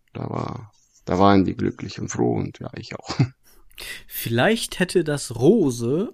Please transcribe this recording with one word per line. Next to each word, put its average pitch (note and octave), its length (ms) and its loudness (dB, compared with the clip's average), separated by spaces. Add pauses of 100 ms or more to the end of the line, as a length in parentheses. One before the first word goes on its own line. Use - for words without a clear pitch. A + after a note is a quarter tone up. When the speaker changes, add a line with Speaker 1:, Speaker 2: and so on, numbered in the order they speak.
(120)
Speaker 1:
Da - 180 -8
war, - 420 -8 (340)
da F2+ 120 0
waren G2 260 8
die F2+ 120 -2
glücklich - 420 -6
und - 100 -8
froh A#1+ 260 0
und G1+ 260 -6
ja, - 160 -12
ich - 200 -12
auch. - 220 -8
<laughs> - 880 -6
Speaker 2:
Vielleicht C#3 720 -2
hätte F3+ 240 2
das D3 320 -4
Rose C#3+ 800 2